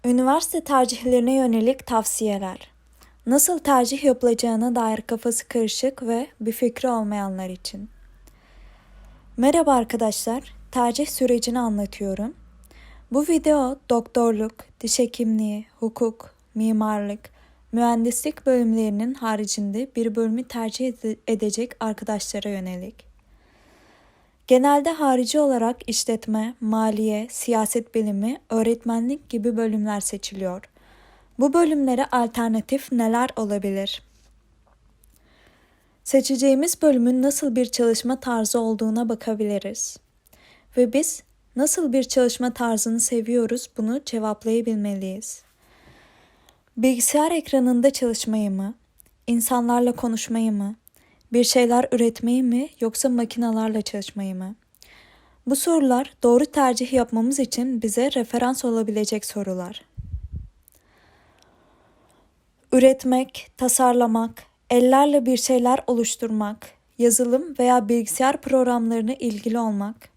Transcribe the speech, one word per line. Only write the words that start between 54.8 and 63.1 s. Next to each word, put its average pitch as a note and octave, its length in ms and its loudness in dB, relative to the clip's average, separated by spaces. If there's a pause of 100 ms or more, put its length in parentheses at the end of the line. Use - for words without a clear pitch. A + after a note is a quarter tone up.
Bu C4+ 100 2
sorular C#4 640 2
doğru B3 240 6
tercih B3+ 460 0
yapmamız A#3+ 460 0
için B3 440 -2
bize A#3+ 300 0
referans B3 520 -2
olabilecek G#3+ 600 -2
sorular. F#3+ 600 -8 (3000)
Üretmek, C4 840 4